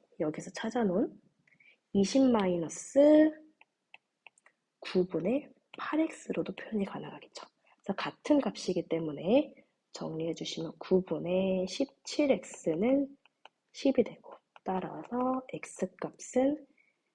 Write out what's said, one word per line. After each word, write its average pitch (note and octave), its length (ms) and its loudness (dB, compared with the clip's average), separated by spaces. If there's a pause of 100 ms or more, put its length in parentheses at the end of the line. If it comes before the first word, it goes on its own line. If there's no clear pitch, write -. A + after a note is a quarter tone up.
(200)
여기서 D#3 320 -6
찾아놓은 A3+ 680 -2 (760)
이십 G3 280 4 (100)
마이너스 A#3 1000 6 (1500)
구분의 F#3 720 -2 (280)
팔 - 240 -2
엑스로도 - 520 -4
표현이 G3+ 300 -4
가능하겠죠. - 600 -12 (300)
그래서 - 200 -6
같은 - 460 0
값이기 - 480 -4
때문에 D#3+ 640 0 (400)
정리해주시면 D#3+ 840 -6
구분의 F#3 880 0
십칠 - 640 -2
엑스는 A3+ 760 0 (640)
십이 C4 320 2
되고, - 300 -8 (320)
따라서 G3+ 880 -4
X값은 - 1120 -4 (480)